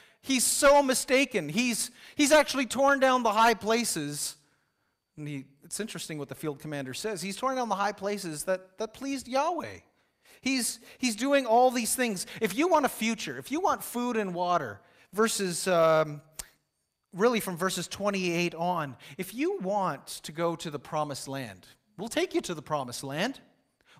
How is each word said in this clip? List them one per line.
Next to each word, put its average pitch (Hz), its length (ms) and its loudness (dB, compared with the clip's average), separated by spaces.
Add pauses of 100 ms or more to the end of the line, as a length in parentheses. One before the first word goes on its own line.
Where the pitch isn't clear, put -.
(220)
he's 262 220 0
so 285 380 6
mistaken. 254 680 0
He's, 233 420 0 (240)
he's 294 180 4
actually 277 340 4
torn 277 340 2
down 254 220 4
the 226 100 2
high 226 220 6
places." 196 840 -2 (800)
And 151 100 -10
he, 139 200 -8 (180)
it's 170 160 -10
interesting 170 380 -8
what 143 100 -8
the 131 60 -12
field 143 240 -6
commander 139 340 -8
says. 196 300 -6
He's 190 140 -6
torn 262 200 -2
down 240 140 -2
the 196 40 0
high 202 180 0
places 196 520 -6
that, 185 320 -4
that 220 160 -8
pleased 269 340 -6
Yahweh. 269 520 -2 (640)
He's, 254 380 -2 (180)
he's 233 180 -2
doing 269 300 2
all 247 240 6
these 240 240 0
things. 233 320 -2 (160)
If 196 140 -2
you 320 120 2
want 302 160 4
a 226 60 0
future, 208 480 -4
if - 120 -14
you 302 100 -2
want 320 220 2
food 247 360 -2
and 190 160 -2
water, 170 480 -2 (320)
verses, 196 520 0
um, 160 540 4 (920)
really 220 260 4
from 180 160 -4
verses 180 320 -2
twenty-eight 180 640 -2
on, 160 420 -4 (200)
if 190 180 -10
you 349 260 -2
want 185 460 -2
to - 260 -12
go 170 240 -2
to 160 140 -10
the 143 80 -8
promised 147 500 -6
land, 123 380 -10 (300)
we'll 220 140 -8
take 339 240 -2
you 339 80 0
to - 120 -8
the 151 80 -8
promised 135 400 -4
land. 156 380 -4 (600)